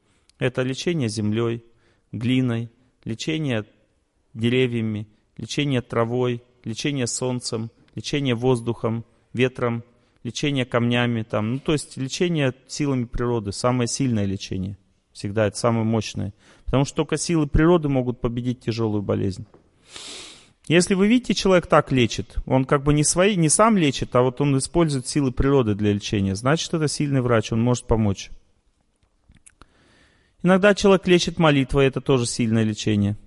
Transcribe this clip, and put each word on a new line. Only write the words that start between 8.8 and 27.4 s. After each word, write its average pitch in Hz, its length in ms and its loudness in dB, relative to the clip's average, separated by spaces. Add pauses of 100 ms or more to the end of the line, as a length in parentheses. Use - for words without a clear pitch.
ветром, 120 500 -2 (400)
лечение 135 420 -4
камнями, 120 580 0
там, 110 300 -2
ну, 135 60 -6
то 160 140 -2
есть - 240 -4
лечение 160 560 0 (140)
силами 135 380 -2
природы — 117 460 -2
самое 123 360 0
сильное 117 380 0
лечение. 98 520 -6 (360)
Всегда 104 340 -2
это 101 100 -4
самое 117 280 0
мощное. 107 480 -4 (320)
Потому 131 180 2
что - 140 -8
только 156 200 -2
силы 156 300 0
природы 156 420 4
могут 127 300 -2
победить 120 420 -4
тяжёлую 110 400 -2
болезнь. 101 440 -2 (1200)
Если 175 280 2
вы 190 120 2
видите, 233 280 2
человек 185 320 2
так 156 240 4
лечит, 120 460 0 (100)
он 131 180 2
как 143 180 0
бы 147 80 2
не 147 120 4
свои, 190 320 2
не 160 140 2
сам 214 280 4
лечит, 143 380 0
а 123 80 6
вот 127 180 0
он 143 160 2
использует 143 500 0
силы 139 240 0
природы 131 440 2
для 104 180 2
лечения, 98 420 -2
значит, 131 380 -2
это 156 140 0
сильный 139 340 -2
врач, 120 300 0